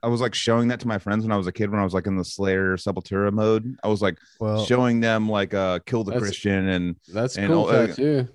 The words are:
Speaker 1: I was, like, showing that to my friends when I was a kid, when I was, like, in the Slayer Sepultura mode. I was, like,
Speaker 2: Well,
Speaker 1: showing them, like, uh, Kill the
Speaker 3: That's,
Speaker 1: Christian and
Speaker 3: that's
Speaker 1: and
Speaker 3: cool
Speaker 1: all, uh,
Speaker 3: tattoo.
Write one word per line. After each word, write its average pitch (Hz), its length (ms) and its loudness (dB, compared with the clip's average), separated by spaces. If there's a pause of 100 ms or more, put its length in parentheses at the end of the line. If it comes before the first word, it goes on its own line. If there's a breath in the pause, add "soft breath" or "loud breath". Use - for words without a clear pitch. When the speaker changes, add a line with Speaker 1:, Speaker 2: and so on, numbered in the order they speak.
Speaker 1:
I 117 40 -2
was, 117 120 0
like, 120 160 0
showing 117 320 2
that 120 140 -2
to 120 60 -4
my 110 120 -2
friends 104 240 -2
when 110 80 -2
I 104 60 2
was 92 100 -2
a 90 60 -4
kid, 104 180 -2
when 107 80 0
I 101 60 2
was, 90 80 -2
like, 92 140 -2
in 95 100 -2
the 87 80 -2
Slayer 95 500 0
Sepultura 98 560 -2
mode. 110 540 0
I - 20 0
was, 104 140 0
like, 95 160 0 (200)
Speaker 2:
Well, 107 280 -2
Speaker 1:
showing 123 340 2
them, 110 300 2
like, 101 240 -2
uh, 95 320 0
Kill 113 180 -2
the 98 80 -4
Speaker 3:
That's, 120 120 0
Speaker 1:
Christian 98 440 0
and 90 300 0 (160)
Speaker 3:
that's 117 240 -2
Speaker 1:
and 101 100 -2
Speaker 3:
cool - 120 4
Speaker 1:
all, - 100 2
uh, 117 180 4
Speaker 3:
tattoo. 135 480 0